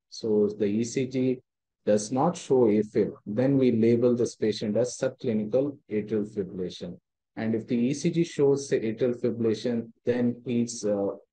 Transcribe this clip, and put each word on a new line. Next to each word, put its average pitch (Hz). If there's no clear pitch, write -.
So 107
if -
the 107
E 107
C 127
G 127
does 104
not 156
show 127
afib, 107
then 131
we 127
label 117
this 117
patient 107
as 123
subclinical 131
atrial 104
fibrillation. 90
And 113
if 110
the 123
E 120
C 156
G 165
shows 139
the 135
atrial 117
fibrillation, 113
then 120
he's, 120
uh, 101